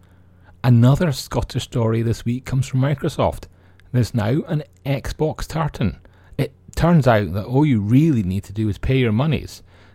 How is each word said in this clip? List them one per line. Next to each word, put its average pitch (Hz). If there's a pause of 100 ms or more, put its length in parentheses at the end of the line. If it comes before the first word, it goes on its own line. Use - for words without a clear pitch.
(640)
Another 127
Scottish -
story 113
this 113
week 120
comes 135
from 131
Microsoft. 135 (480)
There's 123
now 117
an 151 (200)
Xbox -
tartan. 147 (360)
It - (220)
turns 160
out 104
that 98
all 131
you 127
really 123
need 95
to -
do 107
is 98
pay -
your 123
monies, 131 (320)